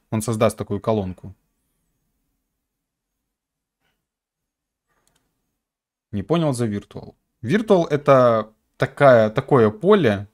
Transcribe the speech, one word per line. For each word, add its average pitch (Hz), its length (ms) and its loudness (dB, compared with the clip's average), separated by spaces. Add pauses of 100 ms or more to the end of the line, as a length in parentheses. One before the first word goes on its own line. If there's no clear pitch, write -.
Он 107 120 -4
создаст 110 360 -2
такую 101 240 -10
колонку. 95 520 -6 (4000)
Не 98 100 -6
понял 160 300 -2
за 120 140 -4
virtual. - 460 -12 (300)
Virtual — 175 460 0
это 127 600 2 (280)
такая, 123 520 4
такое 120 400 0
поле 113 640 0